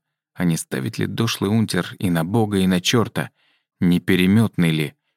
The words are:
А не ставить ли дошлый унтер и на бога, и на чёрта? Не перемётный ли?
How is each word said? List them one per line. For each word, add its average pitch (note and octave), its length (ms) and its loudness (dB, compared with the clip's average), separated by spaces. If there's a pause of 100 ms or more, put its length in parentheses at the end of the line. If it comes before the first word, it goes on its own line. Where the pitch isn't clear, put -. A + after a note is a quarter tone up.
(320)
А - 120 -4
не E2 120 2
ставить - 420 -8
ли G#2 80 -2
дошлый G2+ 440 -2
унтер G#2 480 -2
и G2 100 -2
на E2 160 0
бога, G#2 340 0
и F#2 80 2
на F#2 140 2
чёрта? F#2 500 -2 (480)
Не F2+ 220 2
перемётный F#2 680 2
ли? D2+ 240 -4 (220)